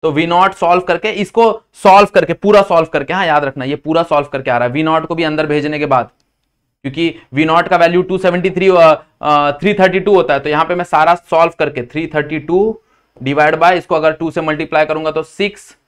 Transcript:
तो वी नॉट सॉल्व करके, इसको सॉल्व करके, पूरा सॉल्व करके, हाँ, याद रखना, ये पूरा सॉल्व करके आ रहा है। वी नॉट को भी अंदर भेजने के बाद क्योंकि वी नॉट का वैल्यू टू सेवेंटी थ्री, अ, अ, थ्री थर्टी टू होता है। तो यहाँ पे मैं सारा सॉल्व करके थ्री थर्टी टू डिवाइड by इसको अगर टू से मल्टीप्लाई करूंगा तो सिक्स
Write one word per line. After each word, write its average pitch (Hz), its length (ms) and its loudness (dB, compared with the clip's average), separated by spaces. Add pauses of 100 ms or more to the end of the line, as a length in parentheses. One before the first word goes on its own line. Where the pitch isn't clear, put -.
तो 160 100 -2
वी 160 140 -2
नॉट 180 280 0
सॉल्व 180 280 0
करके, 180 300 -4
इसको 220 380 0 (320)
सॉल्व 196 320 6
करके, 170 200 2
पूरा 202 280 4
सॉल्व 165 240 2
करके, 143 260 -6
हाँ, 185 140 -2
याद 147 180 0
रखना, 135 200 -8
ये 139 120 -6
पूरा 156 260 -2
सॉल्व 147 260 -2
करके 131 220 -6
आ 120 80 0
रहा 120 100 0
है। 123 60 -6
वी 156 80 -2
नॉट 160 240 0
को 170 80 -6
भी 165 100 -4
अंदर 156 220 -2
भेजने 151 320 -4
के 147 80 -4
बाद 127 240 -2 (760)
क्योंकि 156 280 -4 (180)
वी 143 120 0
नॉट 165 240 0
का 185 80 0
वैल्यू 170 260 2
टू 185 160 -4
सेवेंटी 180 320 -2
थ्री, 185 180 0
अ, 165 340 4 (200)
अ, 147 280 0
थ्री 180 240 -2
थर्टी 190 260 0
टू 202 140 2
होता 165 200 2
है। 139 60 -2
तो 151 80 -8
यहाँ 151 160 0
पे 175 100 -4
मैं 175 100 -4
सारा 160 300 2
सॉल्व 165 440 0
करके 147 240 -4
थ्री 156 240 -8
थर्टी 151 320 -6
टू 196 420 -2 (420)
डिवाइड 147 340 0
by 170 160 4
इसको 175 220 -2
अगर 156 180 0
टू 160 180 -6
से 165 100 -4
मल्टीप्लाई 156 440 -2
करूंगा 156 260 -4
तो 156 120 -6
सिक्स - 540 -8 (120)